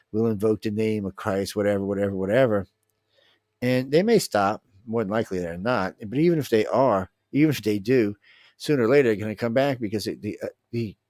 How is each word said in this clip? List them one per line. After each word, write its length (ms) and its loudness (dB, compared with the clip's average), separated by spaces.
We'll 160 0
invoke 360 0
the 100 -4
name 340 -2
of 80 -6
Christ, 400 -4
whatever, 300 0
whatever, 320 -2
whatever. 500 0
And 300 0
they 100 4
may 160 4
stop, 460 0
more 200 -2
than 80 -4
likely 260 -2
they're 180 -6
not. 380 -2
But 140 -6
even 220 2
if 80 -8
they 180 2
are, 420 2
even 200 2
if 120 -4
they 160 0
do, 380 2
sooner 260 0
or 60 2
later 220 6
they're 60 2
gonna 200 -6
come 180 -4
back 240 0
because 300 -4
it, 140 -8
the, 200 -8
uh, 60 -6
the 240 -6